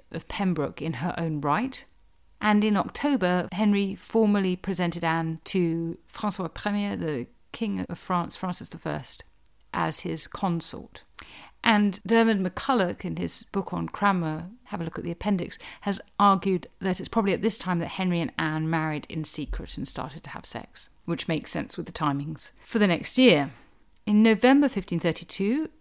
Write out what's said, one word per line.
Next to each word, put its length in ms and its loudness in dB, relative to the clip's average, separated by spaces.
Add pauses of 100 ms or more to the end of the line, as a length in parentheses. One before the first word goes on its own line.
(100)
of 160 -10
Pembroke 540 -2
in 140 -4
her 240 -4
own 240 -2
right. 420 -2 (560)
And 240 4
in 140 4
October, 760 2
Henry 420 2
formally 640 2
presented 480 -2
Anne 400 0
to 640 0
Francois 420 -4 (160)
Ier, 320 -2
the 300 -4 (260)
King 380 -4
of 80 -6
France, 380 -2
Francis 340 -6
the 80 -12
First, 440 -8 (520)
as 260 -2
his 260 -6
consort. 760 -6 (600)
And 440 4
Dermot 360 4
McCulloch, 640 0
in 120 -4
his 260 -4 (100)
book 220 -4
on 160 -4
Cranmer, 560 0 (180)
have 160 -8
a 40 -4
look 120 -8
at 80 -6
the 80 -4
appendix, 460 -2 (240)
has 180 -2 (180)
argued 500 4 (100)
that 220 -2
it's 100 -8
probably 240 2
at 80 -2
this 160 0
time 220 -2
that 80 -4
Henry 340 0
and 160 -4
Anne 320 -2
married 400 -2
in 140 -6
secret 520 -8
and 100 -8
started 380 -8
to 60 -14
have 160 -12
sex, 420 -14 (160)
which 240 -4
makes 220 -4
sense 260 -6
with 80 -8
the 80 -14
timings 600 -4 (120)
for 140 -2
the 80 6
next 320 0
year. 320 8 (560)
In 160 6
November 480 8
fifteen 300 -4
thirty-two, 680 0 (120)